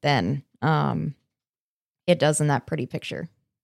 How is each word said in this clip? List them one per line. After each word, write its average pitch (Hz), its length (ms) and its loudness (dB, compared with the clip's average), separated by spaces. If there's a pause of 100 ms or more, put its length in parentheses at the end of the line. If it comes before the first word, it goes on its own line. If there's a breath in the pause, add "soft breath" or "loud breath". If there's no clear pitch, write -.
than, 135 400 0 (180)
um, 151 540 0 (920)
it 175 120 4
does 151 220 2
in 151 80 2
that 139 180 0
pretty 151 200 -4
picture. - 420 -10 (360)